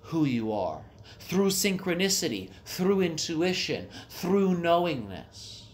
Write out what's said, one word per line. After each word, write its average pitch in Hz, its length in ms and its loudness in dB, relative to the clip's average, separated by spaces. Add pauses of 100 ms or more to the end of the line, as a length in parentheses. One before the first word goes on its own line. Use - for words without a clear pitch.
who 160 140 2
you 117 280 0
are 85 320 -4 (340)
through 196 300 2
synchronicity, 180 1040 0 (120)
through 190 380 2
intuition, 165 880 -2 (180)
through 190 460 2
knowingness. 170 1200 -2